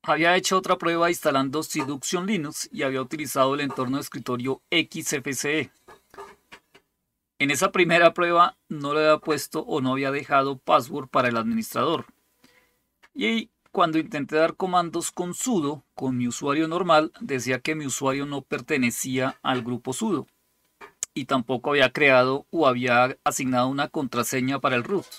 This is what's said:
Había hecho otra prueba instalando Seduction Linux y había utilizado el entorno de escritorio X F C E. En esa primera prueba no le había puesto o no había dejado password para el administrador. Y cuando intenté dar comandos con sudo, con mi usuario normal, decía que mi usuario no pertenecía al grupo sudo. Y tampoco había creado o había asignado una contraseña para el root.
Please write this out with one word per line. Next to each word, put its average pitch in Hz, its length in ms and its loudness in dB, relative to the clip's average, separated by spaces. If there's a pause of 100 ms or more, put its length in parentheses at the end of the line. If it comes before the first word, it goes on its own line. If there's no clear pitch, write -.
Había 165 320 4
hecho 185 240 2
otra 180 180 0
prueba 170 320 0
instalando 139 540 0
Seduction 151 640 -4
Linux 160 440 -4
y 147 120 -6
había 135 180 -2
utilizado 135 540 0
el 147 60 -4
entorno 135 360 -4
de 143 60 -6
escritorio 127 680 -6
X 160 440 -4
F 143 200 -6
C 147 280 -4
E. - 100 -10 (1700)
En 143 100 0
esa 190 220 0
primera 170 420 6
prueba 175 420 2 (140)
no 147 240 -4
le 151 60 2
había 151 180 6
puesto 156 440 -4
o 151 200 -2
no 131 120 0
había 135 180 -2
dejado 139 480 0
password 143 500 0
para 127 200 2
el 117 80 0
administrador. 117 680 -2 (1120)
Y 226 300 -2 (220)
cuando 165 260 2
intenté 151 380 -4
dar 160 200 2
comandos 170 560 -2
con 175 220 -6
sudo, 151 500 -2 (120)
con 131 220 -4
mi 123 100 0
usuario 143 400 -2
normal, 160 520 2
decía 127 400 -4
que 160 140 -4
mi 151 140 -6
usuario 135 400 -2
no 139 160 -8
pertenecía 131 1000 -2
al 127 220 -2
grupo 123 280 -6
sudo. 165 360 -2 (880)
Y 139 100 -6
tampoco 131 460 0
había 139 200 4
creado 135 600 4
o 160 160 4
había 123 560 2
asignado 127 460 0
una 139 180 -2
contraseña 131 720 -4
para 131 160 0
el 120 80 0
root. 180 240 -4 (120)